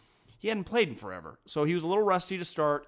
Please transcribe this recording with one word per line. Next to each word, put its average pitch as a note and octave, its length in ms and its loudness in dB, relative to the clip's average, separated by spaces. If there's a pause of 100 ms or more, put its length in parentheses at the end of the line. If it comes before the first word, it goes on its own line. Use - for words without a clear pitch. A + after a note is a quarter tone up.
(400)
He G#3 100 -4
hadn't G#3 160 -2
played A3 220 2
in A#2 80 -8
forever, F2+ 520 -12
so D3+ 160 0
he D#3+ 100 4
was F3 80 0
a D#3+ 60 -2
little G3+ 160 4
rusty F#3+ 340 2
to F3 80 -6
start, D3 420 0